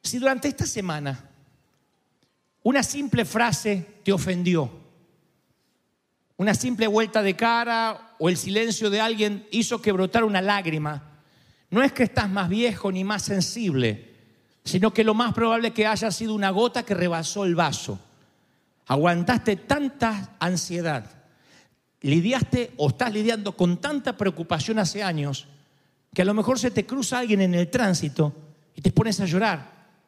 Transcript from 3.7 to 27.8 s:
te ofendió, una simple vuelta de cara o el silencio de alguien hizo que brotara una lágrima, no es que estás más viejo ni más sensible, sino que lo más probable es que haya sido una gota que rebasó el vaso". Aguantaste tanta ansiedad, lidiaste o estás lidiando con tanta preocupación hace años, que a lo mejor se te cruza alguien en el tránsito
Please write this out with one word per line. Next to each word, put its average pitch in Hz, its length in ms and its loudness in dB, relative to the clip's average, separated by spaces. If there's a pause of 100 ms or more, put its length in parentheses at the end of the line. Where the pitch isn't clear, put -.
te 196 80 2
ofendió, 175 580 2 (1700)
una 196 180 0
simple 226 340 0
vuelta 220 340 2
de 196 140 0
cara 233 840 -2
o 175 80 2
el 180 100 2
silencio 214 520 -2
de 202 100 0
alguien 214 520 0
hizo 233 300 0
que 214 100 2
brotara 190 340 2
una 196 160 0
lágrima, 156 800 -4 (480)
no 214 140 2
es 269 100 2
que 254 100 2
estás 214 260 0
más 190 200 -2
viejo 208 420 0
ni 185 120 -4
más 202 200 -4
sensible, 165 880 -2 (540)
sino 208 280 2
que 220 100 4
lo 220 100 4
más 220 200 0
probable 226 360 2
es 226 40 -8
que 214 120 2
haya 214 240 0
sido 220 240 -4
una 196 180 0
gota 240 320 0
que 208 100 -4
rebasó 175 500 -2
el 175 120 2
vaso". 135 440 -2 (880)
Aguantaste 175 680 2
tanta 233 840 -4
ansiedad, 165 680 -4 (920)
lidiaste 226 760 0
o 147 120 2
estás 247 220 -2
lidiando 214 460 -2
con 175 200 2
tanta 285 380 -4
preocupación 180 640 -2
hace 202 240 -2
años, 147 440 -4 (680)
que 185 80 0
a 180 40 4
lo 208 80 2
mejor 226 260 2
se 233 120 0
te 196 140 0
cruza 254 340 -2
alguien 220 220 2
en 180 140 4
el 175 140 2
tránsito 165 640 0 (400)